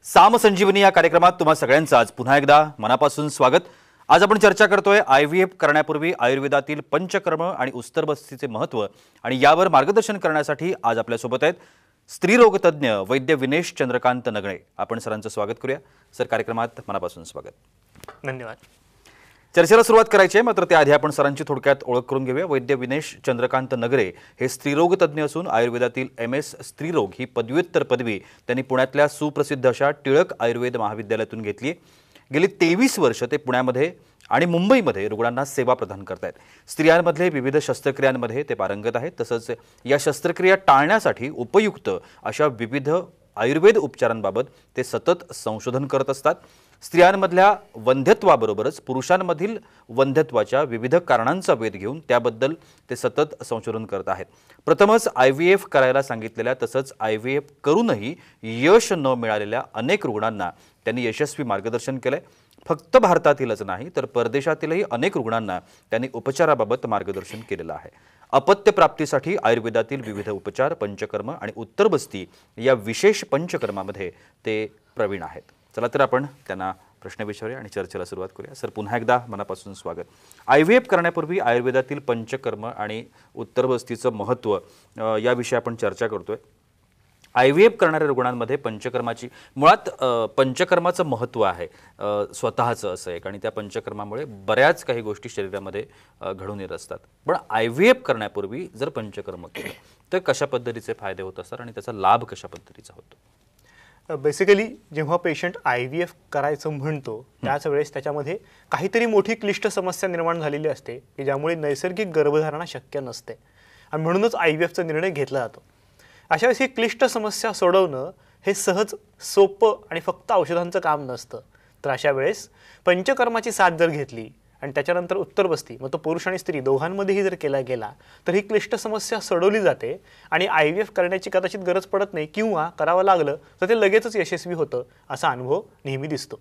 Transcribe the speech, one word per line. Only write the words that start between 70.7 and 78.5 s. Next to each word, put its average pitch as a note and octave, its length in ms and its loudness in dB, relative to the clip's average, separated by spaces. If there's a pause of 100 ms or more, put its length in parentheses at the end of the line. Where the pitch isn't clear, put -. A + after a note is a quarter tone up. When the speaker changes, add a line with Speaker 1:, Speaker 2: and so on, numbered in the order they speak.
Speaker 1:
पंचकर्म G#2 580 -8
आणि G#2 240 -12
उत्तरबस्ती A#2 680 -2 (320)
या B2 160 2
विशेष A#2 500 0
पंचकर्मामध्ये G2 880 -6 (340)
ते G#2+ 300 -6 (200)
प्रवीण G2 280 -4
आहेत. D2 180 -14 (340)
चला A#2 120 -4
तर, C#3 140 0
आपण C3+ 240 0 (220)
त्यांना F#2 240 -8 (300)
प्रश्न A2 220 -14
विचारूया A2 360 -10
आणि G#2+ 100 -18
चर्चेला F#2 360 -8
सुरुवात F#2 300 -12
करूया. - 200 -18